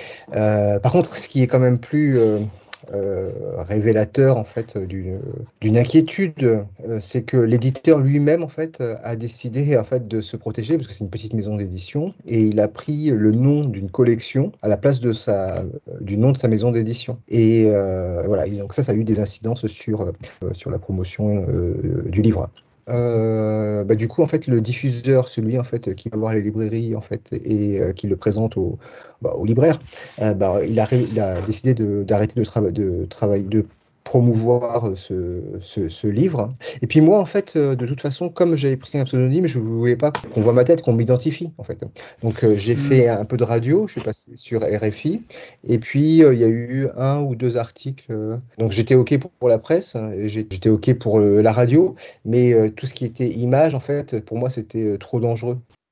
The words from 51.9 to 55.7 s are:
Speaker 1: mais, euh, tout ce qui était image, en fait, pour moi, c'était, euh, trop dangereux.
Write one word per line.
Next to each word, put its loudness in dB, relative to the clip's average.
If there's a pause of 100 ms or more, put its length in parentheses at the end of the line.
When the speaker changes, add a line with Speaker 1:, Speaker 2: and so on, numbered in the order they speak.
Speaker 1:
mais, 4
euh, 4
tout -10
ce -10
qui -4
était -6
image, 0
en -4
fait, -6
pour -8
moi, -2
c'était, -6
euh, -2
trop -6
dangereux. -2 (340)